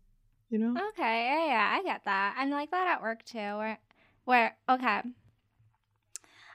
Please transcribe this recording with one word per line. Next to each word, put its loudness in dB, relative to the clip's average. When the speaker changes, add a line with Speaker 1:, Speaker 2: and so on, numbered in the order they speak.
Speaker 1:
you -2
know? 2
Speaker 2:
Okay, -2
yeah, 0
yeah, 2
I -4
get -4
that. 0
I'm -2
like -4
that 0
at 0
work -6
too, -14
where, -6
where, 4
okay. 2